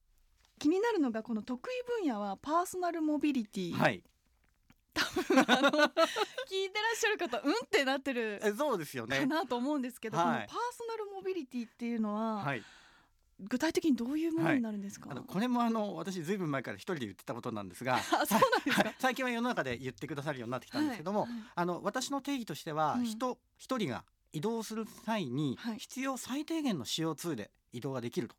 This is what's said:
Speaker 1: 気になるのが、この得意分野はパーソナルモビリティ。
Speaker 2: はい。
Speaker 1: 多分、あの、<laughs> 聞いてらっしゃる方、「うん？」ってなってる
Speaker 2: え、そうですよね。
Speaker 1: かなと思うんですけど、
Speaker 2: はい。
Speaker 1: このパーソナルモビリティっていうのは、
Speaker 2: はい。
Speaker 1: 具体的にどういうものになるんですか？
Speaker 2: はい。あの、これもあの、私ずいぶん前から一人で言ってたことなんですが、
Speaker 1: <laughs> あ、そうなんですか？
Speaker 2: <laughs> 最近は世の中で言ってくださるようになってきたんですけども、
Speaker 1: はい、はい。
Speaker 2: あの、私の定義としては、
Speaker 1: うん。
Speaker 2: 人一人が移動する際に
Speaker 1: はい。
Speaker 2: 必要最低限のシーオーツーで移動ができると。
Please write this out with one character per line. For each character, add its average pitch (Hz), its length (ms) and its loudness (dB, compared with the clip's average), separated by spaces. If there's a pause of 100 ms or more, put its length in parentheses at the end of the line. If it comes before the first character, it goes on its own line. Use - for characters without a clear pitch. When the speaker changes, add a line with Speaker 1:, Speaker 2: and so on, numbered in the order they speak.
(600)
Speaker 1:
気 294 80 2
に 349 120 4
な 466 120 2
る 403 80 2
の 269 100 2
が、 220 140 -4
こ 240 100 -4
の 214 80 -2
得 247 260 -6
意 494 340 -2
分 320 60 2
野 214 120 0
は 202 160 -4
パ 320 260 2
ー 370 40 -4
ソ 370 120 -6
ナ 349 140 0
ル 330 100 -2
モ 302 160 4
ビ 294 140 2
リ 240 140 0
テ - 140 -6
ィ。 175 120 -2
Speaker 2:
は - 160 4
い。 98 160 -2 (920)
Speaker 1:
多 - 100 0
分、 - 360 4
あ 247 200 6
の、 277 100 6
<laughs> - 20 4
聞 - 0 -
い - 0 -
て 302 40 2
ら 294 120 6
っ - 20 -10 (1040)
し 440 100 0
ゃ 440 40 4
る 415 100 2
方、 330 240 -2
「う 277 80 2
ん？」 - 20 4 (120)
っ - 40 -14
て 294 160 4
な 269 140 2
っ - 20 -8
て 277 120 -2
る 220 320 -2
Speaker 2:
え、 208 80 4
そ 262 220 2
う 190 40 2
で 156 60 -4
す 135 120 -10
よ 113 100 -4
ね。 135 140 2
Speaker 1:
か 269 60 4
な 302 200 2
と 240 100 -2
思 262 180 0
う 294 60 0
ん - 20 -2
で 247 80 -4
す - 100 -14
け 226 80 -6
ど、 208 100 0
Speaker 2:
は 160 260 2
い。 - 20 -8
Speaker 1:
こ - 80 -12
の 381 60 -2
パ 480 80 -2
ー 494 40 -6
ソ 494 120 -12
ナ 453 140 -4
ル 415 80 -6
モ 392 160 -10
ビ 381 120 -2
リ 311 120 -6
テ 247 120 -8
ィ 226 100 -6
っ - 40 -20
て - 120 -8
い 233 120 -2
う 220 40 0
の 214 140 0
は、 214 300 -2
Speaker 2:
は 139 100 0
い。 107 80 -4 (800)
Speaker 1:
具 226 160 -2
体 320 140 2
的 - 120 0
に 285 120 4
ど 233 100 -4
う 285 120 0
い 320 80 0
う 330 60 0
も 330 100 2
の 311 120 4
に 262 60 2
な 226 120 -2
る 208 60 -6
ん - 20 -6
で 196 100 -8
す - 100 -14
か？ - 80 -14
Speaker 2:
は 139 60 -8
い。 127 40 -8
あ - 20 -8
の、 - 60 -12
こ 160 120 -4
れ 240 100 2
も 240 140 4
あ 233 80 4
の、 208 240 0
私 175 280 -4
ず 156 100 0
い 214 40 2
ぶ 185 100 0
ん 151 40 0
前 135 120 0
か 123 80 -6
ら 101 60 -6
一 92 60 -16
人 - 120 -2
で 147 60 -2
言 107 100 -4
っ 92 40 -12
て - 100 -20
た 110 100 -4
こ 117 80 -8
と 123 100 -4
な 104 100 -4
ん 98 60 -10
で 90 60 -14
す - 100 -10
が、 127 140 4
Speaker 1:
<laughs> - 0 -
あ、 - 40 2
そ - 120 0
う - 40 6
な 440 400 6
ん - 60 0
で 262 80 0
す 208 100 6
か？ 214 120 -2
Speaker 2:
<laughs> - 40 -18
最 262 160 2
近 262 100 -2
は 247 60 0
世 233 100 -2
の 240 80 0
中 180 160 0
で 123 140 -2
言 131 120 -6
っ - 40 -8
て - 120 -8
く 156 80 -6
だ 139 80 -4
さ 151 100 -2
る 131 60 -6
よ 117 80 -8
う - 20 -4
に 123 40 -4
な 131 60 -2
っ - 20 -8
て - 60 -14
き - 40 -20
た 269 100 -2
ん 311 60 2
で 269 60 -2
す 226 60 -6
け 160 40 -10
ど 175 100 -2
も、 208 100 2
Speaker 1:
は - 60 -2
い、 - 20 -10
は 240 60 -8
い。 226 40 -8 (140)
Speaker 2:
あ 175 100 0
の、 175 180 -2
私 254 280 -2
の 277 100 -2
定 277 140 -2
義 240 120 -4
と 160 80 -4
し - 100 -10
て 160 80 -4
は、 151 220 4
Speaker 1:
う 247 80 2
ん。 - 20 0
Speaker 2:
人 233 340 -2 (200)
一 - 180 -2
人 196 120 0
が 101 160 -4 (280)
移 160 80 -4
動 226 220 0
す 220 120 -8
る 220 120 -4 (180)
際 214 220 0
に 127 320 0
Speaker 1:
は 220 160 -4
い。 - 40 -8
Speaker 2:
必 - 220 -10
要 269 160 -2
最 269 280 -4
低 320 180 -2
限 226 160 0
の 113 60 -6
シ - 180 -2
ー 160 60 2
オ 156 60 0
ー - 40 -8
ツ 170 120 -4
ー 151 40 -2
で 104 160 -6 (220)
移 120 80 -8
動 135 120 -4
が 131 80 -2
で 120 100 -4
き - 100 -2
る - 80 -2
と。 - 100 -20